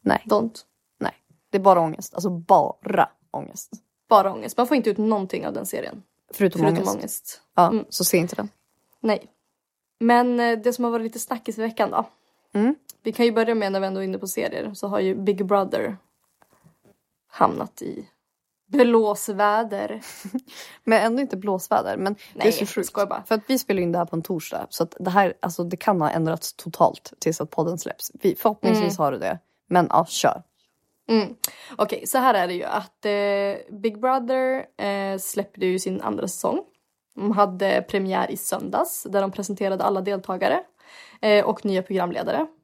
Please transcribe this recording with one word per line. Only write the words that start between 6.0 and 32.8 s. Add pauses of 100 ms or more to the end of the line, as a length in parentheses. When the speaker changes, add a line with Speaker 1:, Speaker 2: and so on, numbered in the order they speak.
Speaker 1:
Förutom
Speaker 2:
Förutom
Speaker 1:
ångest.
Speaker 2:
ångest. (120)
Speaker 1:
Ja,
Speaker 2:
Mm.
Speaker 1:
så
se
inte
den. (520)
Speaker 2:
Nej. (760)
Men,
eh,
det
som
har
varit
lite
snackis
i
veckan
då. (480)
Speaker 1:
Mm. (280)
Speaker 2:
Vi
kan
ju
börja
med,
när
vi
ändå
är
inne
på
serier,
så
har
ju
Big
Brother (1300)
hamnat
i (840)
blåsväder. (420)
Speaker 1:
<laughs>
Men
ändå
inte
blåsväder.
Men (200)
det
är
Speaker 2:
Nej,
Speaker 1:
så
sjukt.
Speaker 2:
skojar
bara.
Speaker 1:
För
att
vi
spelar
in
det
här
på
en
torsdag.
Så
att
det
här,
alltså,
det
kan
ha
ändrats
totalt
tills
att
podden
släpps.
Vi,
förhoppningsvis
Speaker 2:
Mm.
Speaker 1:
har
det
det. (280)
Men
ja,
kör. (680)
Speaker 2:
Mm. (420)
Okej,
så
här
är
det
ju
att,